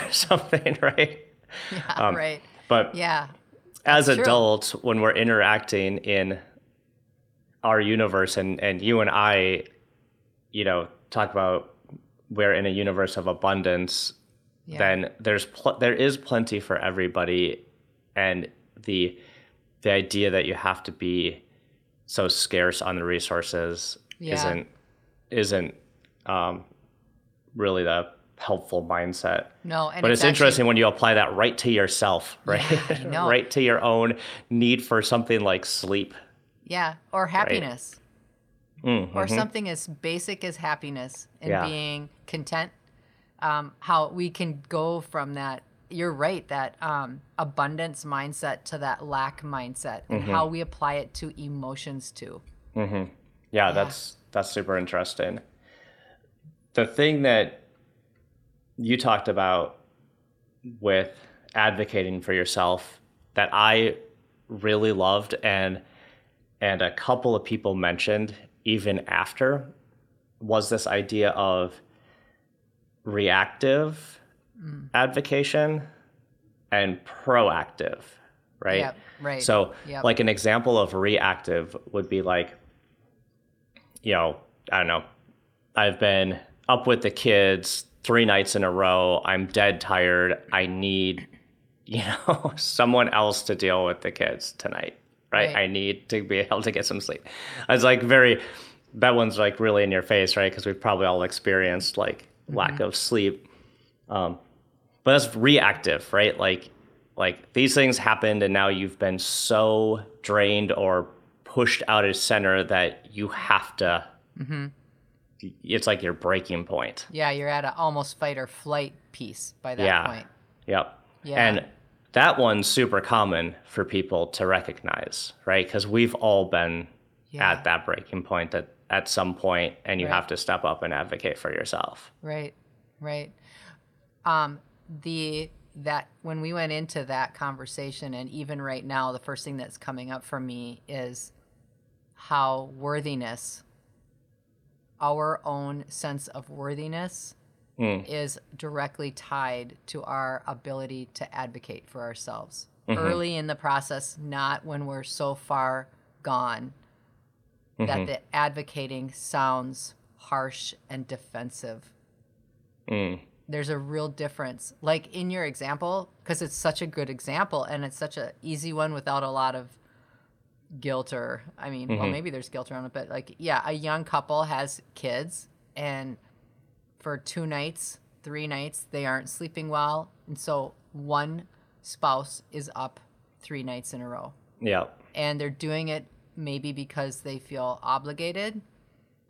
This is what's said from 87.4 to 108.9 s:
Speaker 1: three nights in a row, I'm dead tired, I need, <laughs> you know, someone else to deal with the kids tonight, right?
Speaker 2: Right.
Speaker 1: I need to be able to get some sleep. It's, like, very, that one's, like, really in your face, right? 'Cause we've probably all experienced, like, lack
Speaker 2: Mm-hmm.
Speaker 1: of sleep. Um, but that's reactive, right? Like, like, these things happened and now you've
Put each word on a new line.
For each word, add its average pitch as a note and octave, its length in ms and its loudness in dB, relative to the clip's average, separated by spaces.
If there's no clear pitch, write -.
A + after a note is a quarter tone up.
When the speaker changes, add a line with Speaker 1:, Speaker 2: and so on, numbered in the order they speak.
Speaker 1:
three A#2 200 4
nights G2 320 4
in G2 80 2
a F#2 60 2
row, F#2 560 4
I'm F#2+ 220 0
dead G2+ 340 4
tired, F2+ 580 2
I F#2 140 2
need, F#2+ 600 -2
<laughs> - 300 -20
you G#2+ 160 -4
know, - 280 0
someone A#2+ 540 4
else G#2+ 340 4
to G#2 120 -2
deal F#2 300 2
with F2 160 -2
the - 100 -4
kids - 420 -4
tonight, - 420 -8
right? G#2+ 160 4
Speaker 2:
Right. F#2+ 80 -4
Speaker 1:
I G2 120 4
need G2 420 -2
to A2 140 0
be G2 140 0
able G2+ 240 0
to A2 100 -2
get G2+ 140 -2
some G2 160 -4
sleep. - 240 -10
It's, B2+ 160 6
like, B2+ 200 6
very, B2 360 8
that A#2+ 220 4
one's, A2 240 2
like, G#2 200 2
really G#2 240 4
in G2 80 2
your F#2 120 2
face, G2 340 4
right? F#2+ 160 2
'Cause G#2 140 -8
we've F#2+ 120 -4
probably F#2+ 280 2
all F2+ 160 2
experienced, F#2 720 0
like, - 300 -4
lack B2 260 0
Speaker 2:
Mm-hmm. C#3+ 100 -2
Speaker 1:
of F#2+ 120 -2
sleep. - 520 0
Um, F2+ 280 -2
but C3 140 6
that's A2+ 180 0
reactive, G#2 800 4
right? G#2 260 4
Like, F#2 300 0
like, F#2 380 -4
these C3 200 4
things C3 240 4
happened G#2+ 460 2
and G2 100 2
now G2 140 4
you've F#2+ 320 -2